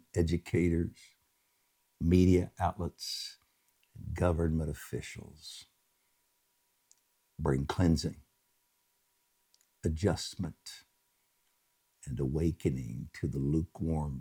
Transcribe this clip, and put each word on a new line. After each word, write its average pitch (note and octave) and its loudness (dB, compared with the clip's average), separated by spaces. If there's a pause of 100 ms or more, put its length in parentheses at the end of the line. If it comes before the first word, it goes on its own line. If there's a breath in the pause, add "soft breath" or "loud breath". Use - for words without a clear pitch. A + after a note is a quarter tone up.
(140)
educators, E2+ 0 (1040)
media F2+ 6
outlets, - -6 (580)
and F#2+ -10
government D#2+ 2
officials. - -12 (1700)
Bring C#2+ 0
cleansing, - 2 (1700)
adjustment, E2 -4 (1200)
and B1+ -6
awakening C#2 -2
to - -4
the C2+ -2
lukewarm D2+ -2